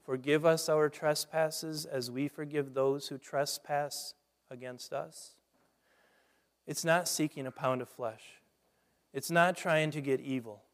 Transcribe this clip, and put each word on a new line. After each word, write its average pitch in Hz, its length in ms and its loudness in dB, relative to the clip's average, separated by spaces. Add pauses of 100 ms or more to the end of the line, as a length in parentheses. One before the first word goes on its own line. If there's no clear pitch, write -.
"Forgive 143 400 2
us 160 240 4
our 156 180 6
trespasses 156 1000 -2
as 123 240 -4
we 135 160 -2
forgive 143 480 -4
those 139 320 2
who 143 100 -8
trespass 143 960 -4 (380)
against 127 420 -12
us." 160 400 -10 (1300)
It's 151 180 -6
not 170 220 2
seeking 147 400 -2
a 131 40 -10
pound 131 300 -2
of 120 80 -10
flesh. 113 500 -10 (760)
It's 139 180 -6
not 175 260 4
trying 156 320 2
to 151 100 -6
get 135 200 2
evil. 123 420 -6 (120)